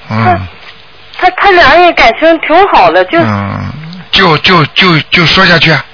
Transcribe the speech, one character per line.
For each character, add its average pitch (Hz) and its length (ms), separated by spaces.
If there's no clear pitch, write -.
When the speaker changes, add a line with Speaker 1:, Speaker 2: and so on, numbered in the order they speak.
Speaker 1:
嗯。 104 380
Speaker 2:
他， 359 100
他， 359 140
他 392 100
俩 302 220
人 349 200
感 254 240
情 320 220
挺 302 160
好 196 180
的， 180 140
就 311 160
Speaker 1:
嗯， 101 520
就， 175 280
就， 175 280
就， 175 320
就 175 120
说 190 220
下 175 120
去 156 120
啊， 139 240